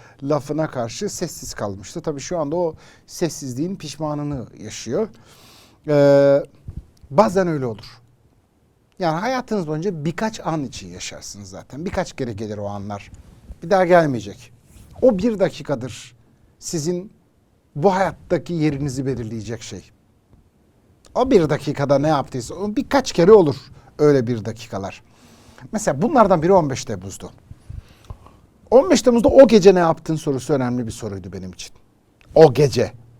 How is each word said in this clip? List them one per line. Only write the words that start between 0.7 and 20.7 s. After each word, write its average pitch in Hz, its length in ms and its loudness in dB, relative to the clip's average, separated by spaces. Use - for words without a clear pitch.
karşı 120 380 -6
sessiz - 460 -10
kalmıştı. 104 460 -10
Tabii 147 200 -6
şu 175 180 -6
anda 151 180 -4
o 165 180 -2
sessizliğin 151 720 -6
pişmanlığını 147 680 -8
yaşıyor. 120 500 -6
E, 143 560 6
bazen 185 380 2
öyle 143 180 -4
olur. - 340 -12
Yani 165 220 -2
hayatınız 220 480 -4
boyunca 156 360 -6
birkaç 220 360 -6
an 156 240 -4
için 101 240 -14
yaşarsınız 92 600 -16
zaten. 127 340 -14
Birkaç 190 280 -8
kere 117 200 -8
gelir 104 260 -10
o 101 100 -8
anlar. 101 420 -12
Bir 170 80 -6
daha 185 140 4
gelmeyecek. 143 680 2
O 226 160 4
bir 214 200 -2
dakikadır 143 760 -6
sizin 175 540 -6
bu 180 200 2
hayattaki 175 600 -2
yerinizi 143 520 -2
belirleyecek 113 560 -8
şey. - 280 -16